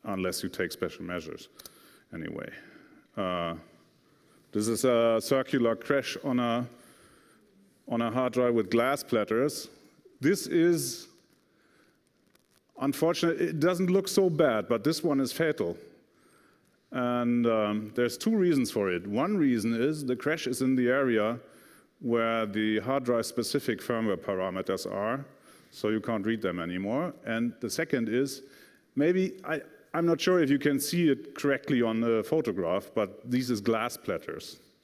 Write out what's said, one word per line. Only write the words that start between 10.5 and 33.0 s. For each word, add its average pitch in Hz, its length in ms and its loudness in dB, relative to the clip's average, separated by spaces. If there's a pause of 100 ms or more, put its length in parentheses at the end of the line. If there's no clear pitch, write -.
unfortunate, 165 600 0
it 165 200 0
doesn't 180 300 2
look 190 180 2
so 190 220 4
bad, 135 380 2
but 113 160 0
this 156 200 0
one 143 160 2
is 127 120 0
fatal. 147 440 -2 (1160)
And, 120 540 0
um, 107 480 0
there's 120 220 0
two 226 180 0
reasons 165 360 2
for 101 200 0
it. 90 160 -2
One 139 300 0
reason 120 380 2
is 143 300 0
the 123 120 0
crash 151 300 -2
is - 160 -2
in 131 140 2
the 123 120 2
area 120 500 2 (640)
where 113 460 0
the 107 340 0
hard 131 240 -2
drive 120 220 2
specific 117 560 -2
firmware 113 340 0
parameters 95 720 -4
are, 110 360 -4 (440)
so - 200 -4
you 110 100 0
can't 107 240 -4
read 113 160 0
them 90 180 -2
anymore. 98 540 -4 (140)
And 113 340 -2
the 113 80 -6
second 127 400 -2
is, 131 340 -2 (540)
maybe, 185 380 2 (100)
I, 156 160 -4 (320)
I'm 170 140 0
not 165 140 2
sure 185 200 4
if 139 100 4
you 139 80 4
can 143 200 2
see 170 300 2
it - 260 0
correctly 135 480 0
on 113 180 0
the 113 240 2
photograph, 98 680 0
but 107 340 -2